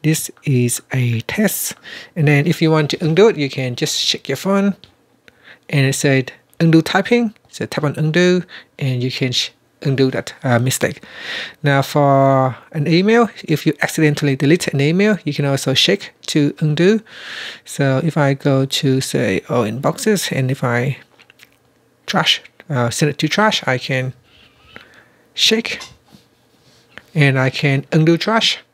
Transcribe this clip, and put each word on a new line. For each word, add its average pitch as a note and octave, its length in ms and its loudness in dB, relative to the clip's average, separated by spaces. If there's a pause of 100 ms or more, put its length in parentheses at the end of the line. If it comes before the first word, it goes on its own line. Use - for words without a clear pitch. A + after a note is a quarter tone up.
This D#3 280 -2 (140)
is B2 360 0 (120)
a A#2+ 300 0
test. - 520 -2 (400)
And D3+ 140 2
then D3 180 4
if E3+ 160 0
you D#3+ 80 4
want D#3 200 2
to - 140 -4
undo E3 220 4
it, G3 100 2
you C#3 140 -2
can B2+ 240 -4
just - 260 -4
shake - 280 -4
your C3+ 80 -2
phone G3 400 0 (920)
and C#3 160 2
it C3+ 100 0
said C3+ 380 0 (280)
undo D#3+ 200 6
typing. G#3 540 0 (140)
So - 160 -8
tap C#3+ 200 -4
on C#3 120 -2
undo F3 460 2 (360)
and B2+ 240 -2
you B2+ 80 -2
can B2+ 220 -4
sh-, - 160 -4 (320)
undo C3+ 300 2
that, A#2+ 320 -8
uh, B2 160 2
mistake. - 440 -2 (600)
Now C#3+ 180 4
for C3+ 760 2 (180)
an D3 140 -2
email, G3+ 440 2 (140)
if D3+ 200 -2
you D3+ 160 2
accidentally D3 560 0
delete D3+ 320 2
an C#3 140 -2
email, F#3 420 2
you D3 80 -4
can C#3+ 140 -2
also C#3 260 0
shake - 400 0 (140)
to D3 340 2
undo. E3+ 400 2 (640)
So C3+ 400 0
if D#3+ 140 -2
I C#3 160 2
go C3+ 320 0
to, C3+ 340 0
say, A#2 480 -2
all A#2+ 140 0
inboxes, C#3+ 680 -2
and C3 200 -2
if C3+ 120 -4
I B2 360 -2 (1040)
trash, - 380 -2 (260)
uh, B2 220 -2
send D3+ 180 -2
it C#3 100 -6
to D#3 100 -2
trash, G#3+ 380 0
I B2+ 120 0
can C3 340 -6 (1200)
shake - 500 -2 (1300)
and C#3 240 2
I C3 100 0
can C#3 420 -2
undo D#3+ 280 4
trash. - 400 0 (160)